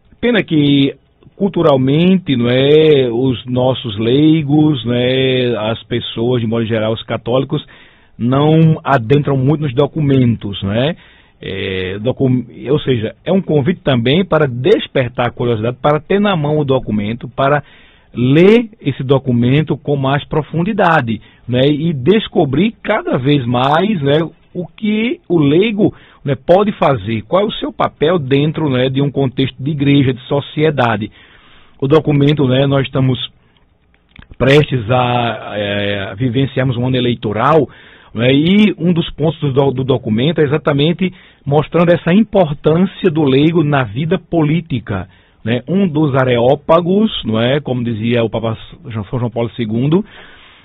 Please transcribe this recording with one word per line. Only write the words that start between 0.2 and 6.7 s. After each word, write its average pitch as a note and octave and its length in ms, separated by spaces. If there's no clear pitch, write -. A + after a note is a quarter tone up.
que C#3+ 520
culturalmente, E3 1000
não A#2+ 140
é, C#3 640
os B2 340
nossos B2 520
leigos, D3 880
né, B2+ 680
as A#2 120
pessoas, A#2+ 580
de A2+ 60
modo A2+ 180
geral, A2 280